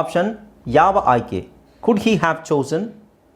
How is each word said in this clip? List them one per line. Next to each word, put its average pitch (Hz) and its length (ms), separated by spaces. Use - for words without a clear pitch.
option, 170 260
ಯಾವ 165 320
ಆಯ್ಕೆ, 117 500
could 220 180
he 226 100
have 160 140
chosen, 160 380